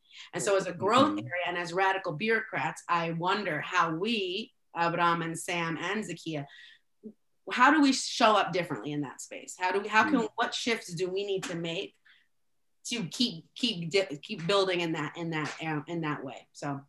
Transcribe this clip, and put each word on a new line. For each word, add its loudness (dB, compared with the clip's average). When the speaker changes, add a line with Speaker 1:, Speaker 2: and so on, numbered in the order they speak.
Speaker 1:
And -4
so 4
as 0
a -4
growth 4
Speaker 2:
Mm-hmm. -4
Speaker 1:
area -6
and -2
as -4
radical 2
bureaucrats, -2
I 0
wonder -2
how 2
we, -2
Abram 2
and -4
Sam -4
and -4
Zakiya, -8
how 8
do 6
we 6
show 4
up 2
differently -4
in -2
that -8
space? -14
How 0
do 0
we, -8
how 6
can, 2
Speaker 2:
Mm. -2
Speaker 1:
what 0
shifts -2
do -2
we -2
need -2
to -6
make -6
to -4
keep, -2
keep, -2
di-, 2
keep -8
building 4
in -2
that, -4
in -6
that, -2
um, -2
in -4
that -4
way? -14
So -6